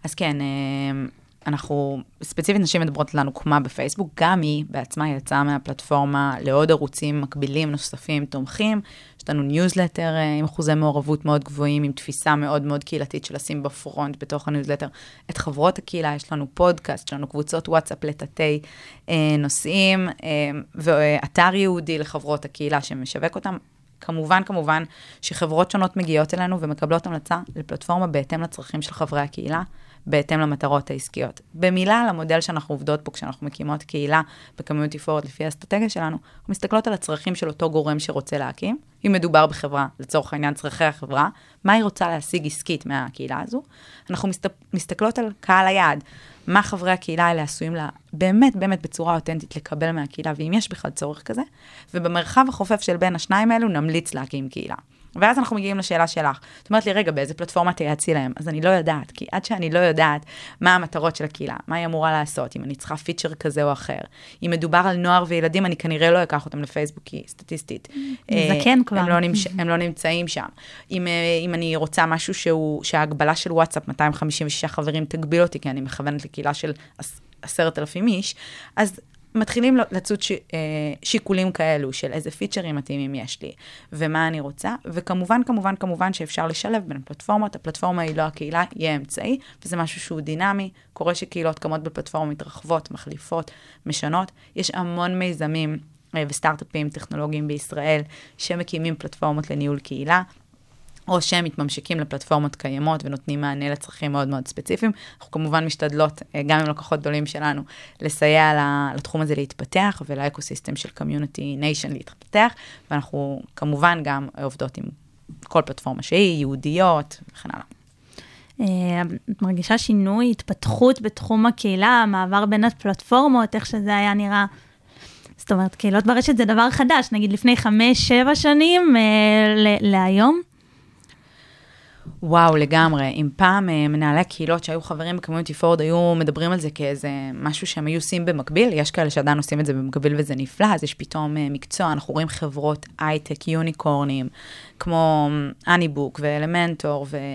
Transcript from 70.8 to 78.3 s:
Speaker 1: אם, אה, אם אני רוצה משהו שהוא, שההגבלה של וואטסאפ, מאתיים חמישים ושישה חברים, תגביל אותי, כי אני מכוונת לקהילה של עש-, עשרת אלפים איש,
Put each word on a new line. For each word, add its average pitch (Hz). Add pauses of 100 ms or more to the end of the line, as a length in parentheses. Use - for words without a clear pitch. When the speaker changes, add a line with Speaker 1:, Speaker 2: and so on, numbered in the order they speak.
Speaker 1:
אם, 180
אה, 170
אם 175
אני 165
רוצה 156
משהו 165
שהוא, 156
שההגבלה 151
של 170
וואטסאפ, 165
מאתיים 151
חמישים 151
ושישה 147
חברים, 156
תגביל 160
אותי, 170
כי 139
אני 131
מכוונת 143
לקהילה 147
של 151 (260)
עש-, - (220)
עשרת 165
אלפים 165
איש, 202 (420)